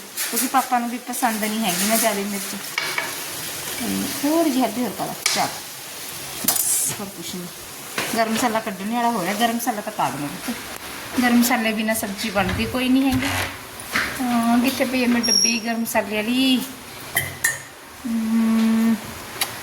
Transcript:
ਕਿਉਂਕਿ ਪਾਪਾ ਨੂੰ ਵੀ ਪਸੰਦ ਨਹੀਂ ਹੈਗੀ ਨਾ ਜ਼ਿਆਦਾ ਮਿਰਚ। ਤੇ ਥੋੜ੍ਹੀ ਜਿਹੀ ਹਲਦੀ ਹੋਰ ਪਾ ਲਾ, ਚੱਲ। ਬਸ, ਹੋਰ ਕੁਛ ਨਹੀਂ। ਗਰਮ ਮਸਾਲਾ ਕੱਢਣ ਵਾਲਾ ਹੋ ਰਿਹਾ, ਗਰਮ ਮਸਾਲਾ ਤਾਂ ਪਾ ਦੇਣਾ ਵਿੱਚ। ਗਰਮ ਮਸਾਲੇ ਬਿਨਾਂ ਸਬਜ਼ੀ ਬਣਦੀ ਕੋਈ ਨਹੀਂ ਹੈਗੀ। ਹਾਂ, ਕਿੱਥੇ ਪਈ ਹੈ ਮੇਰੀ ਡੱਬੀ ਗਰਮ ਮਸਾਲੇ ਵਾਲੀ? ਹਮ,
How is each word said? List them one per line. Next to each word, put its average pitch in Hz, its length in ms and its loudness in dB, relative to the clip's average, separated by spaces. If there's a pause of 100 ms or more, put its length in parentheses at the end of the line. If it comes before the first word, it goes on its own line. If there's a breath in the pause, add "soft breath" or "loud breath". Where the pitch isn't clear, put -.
(300)
ਕਿਉਂਕਿ 233 160 0
ਪਾਪਾ 254 320 2
ਨੂੰ 240 120 0
ਵੀ 240 80 -4
ਪਸੰਦ 226 460 -2
ਨਹੀਂ 214 200 0
ਹੈਗੀ 190 240 2
ਨਾ 226 80 4
ਜ਼ਿਆਦਾ 202 240 2
ਮਿਰਚ। 202 360 -4 (1200)
ਤੇ 196 220 -2 (200)
ਥੋੜ੍ਹੀ 320 280 4
ਜਿਹੀ 254 140 4
ਹਲਦੀ 214 180 0
ਹੋਰ 214 80 0
ਪਾ 156 140 -6
ਲਾ, - 100 -4 (200)
ਚੱਲ। 160 140 2 (1000)
ਬਸ, - 540 0
ਹੋਰ 190 80 -8
ਕੁਛ 170 260 -10
ਨਹੀਂ। 175 120 -8 (680)
ਗਰਮ 226 160 2
ਮਸਾਲਾ 220 280 0
ਕੱਢਣ 202 320 -4
ਵਾਲਾ 233 180 2
ਹੋ 240 120 0
ਰਿਹਾ, 185 100 0
ਗਰਮ 233 240 2
ਮਸਾਲਾ 233 240 -2
ਤਾਂ 208 120 -6
ਪਾ 151 180 0
ਦੇਣਾ 143 160 -4
ਵਿੱਚ। 185 300 -6 (680)
ਗਰਮ 240 140 6
ਮਸਾਲੇ 233 360 4
ਬਿਨਾਂ 220 220 0
ਸਬਜ਼ੀ 214 360 -4
ਬਣਦੀ 190 340 0
ਕੋਈ 254 240 0
ਨਹੀਂ 269 240 6
ਹੈਗੀ। 262 140 2 (960)
ਹਾਂ, 240 380 4
ਕਿੱਥੇ 262 260 4
ਪਈ 254 180 2
ਹੈ 240 60 4
ਮੇਰੀ 240 240 4
ਡੱਬੀ - 260 6
ਗਰਮ 226 220 -2
ਮਸਾਲੇ 214 360 0
ਵਾਲੀ? 247 440 4 (1500)
ਹਮ, 226 880 4 (680)